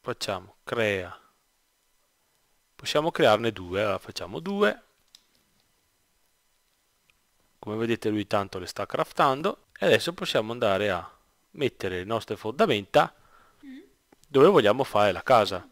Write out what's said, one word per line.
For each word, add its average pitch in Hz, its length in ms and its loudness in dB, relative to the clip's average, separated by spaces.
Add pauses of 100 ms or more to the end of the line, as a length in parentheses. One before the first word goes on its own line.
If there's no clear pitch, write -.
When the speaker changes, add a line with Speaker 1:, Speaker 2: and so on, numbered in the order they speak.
Speaker 1:
facciamo 95 640 -8
crea 101 520 -4 (1700)
possiamo 156 280 -2
crearne 113 420 2
due, 95 280 -6
allora 101 160 -2
facciamo 101 440 -12
due. 202 420 -2 (2750)
Come 107 180 -10
vedete 113 320 -2
lui 104 180 -4
tanto 98 320 -2
le 90 60 -10
sta 98 200 -8
craftando 151 840 -2 (120)
e - 60 -2
adesso - 260 2
possiamo 110 400 -4
andare 104 400 2
a 87 180 -6 (420)
mettere 95 480 -4
le 90 40 -8
nostre 110 320 -4
fondamenta 147 800 0 (500)
Speaker 2:
Mm. 262 140 -18 (480)
Speaker 1:
dove 139 220 6
vogliamo 131 340 4
fare 104 300 2
la 87 100 -8
casa. 98 480 4